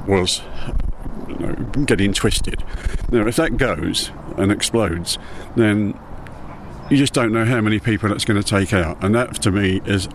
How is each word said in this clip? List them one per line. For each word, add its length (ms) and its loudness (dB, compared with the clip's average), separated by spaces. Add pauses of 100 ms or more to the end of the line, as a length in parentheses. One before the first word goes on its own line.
was, 340 2 (840)
you 80 -8
know, 180 -2 (300)
getting 300 2
twisted. 500 0 (480)
Now, 160 2
if 80 -2
that 220 0
goes 540 -2 (260)
and 120 2
explodes, 680 0 (400)
then 420 2 (880)
you 60 6
just 160 4
don't 220 2
know 100 2
how 160 2
many 220 2
people 260 0
that's 160 0
gonna 180 2
take 300 2
out, 320 0
and 100 4
that, 280 0
to 100 4
me, 320 2
is 320 0